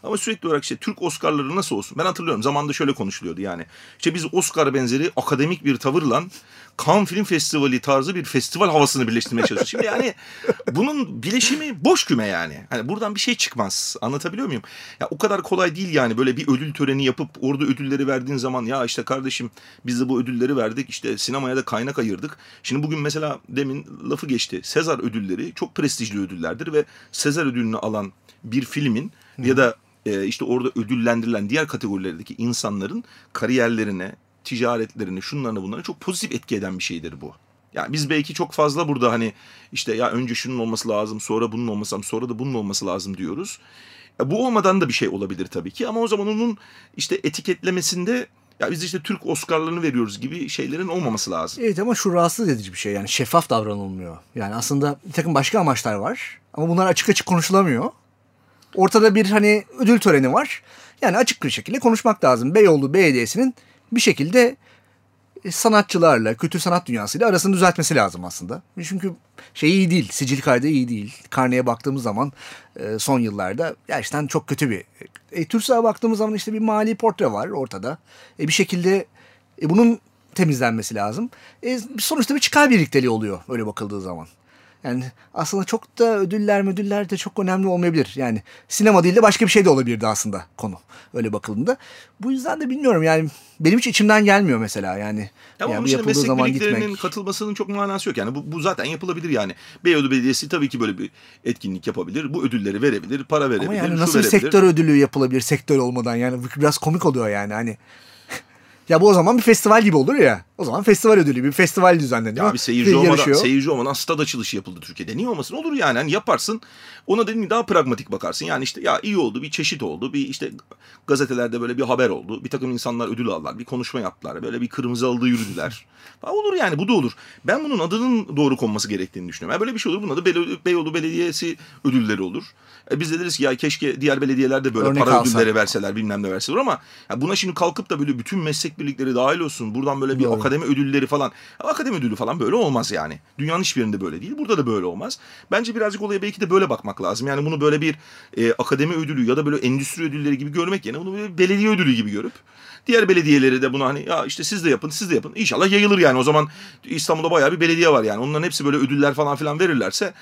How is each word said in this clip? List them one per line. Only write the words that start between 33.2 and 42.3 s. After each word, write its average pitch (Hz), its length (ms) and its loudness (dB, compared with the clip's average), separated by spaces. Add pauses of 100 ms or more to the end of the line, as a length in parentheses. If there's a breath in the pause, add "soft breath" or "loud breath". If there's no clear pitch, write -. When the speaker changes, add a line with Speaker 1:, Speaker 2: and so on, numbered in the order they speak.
Speaker 1:
kariyerlerine, 110 840 -2 (280)
ticaretlerine, 113 800 -4
şunlarına 117 400 -8
bunlara 98 220 -10
çok - 160 -12
pozitif 185 320 -8
etki - 240 -6
eden 95 240 -6
bir - 40 -8
şeydir 78 380 -10
bu. 73 120 -16 (400)
Yani 151 200 -8
biz 147 160 -2
belki 151 240 -2
çok 170 180 -6
fazla 151 360 0
burada 123 240 2
hani 113 220 -2 (380 soft breath)
işte 113 240 -4
ya 120 140 0
önce 120 260 -4
şunun 127 240 -6
olması 113 300 -4
lazım, 107 320 -2
sonra 113 300 -2
bunun 117 160 -6
olması 104 280 -6
lazım, 101 80 -8
sonra 117 260 -6
da 113 100 -8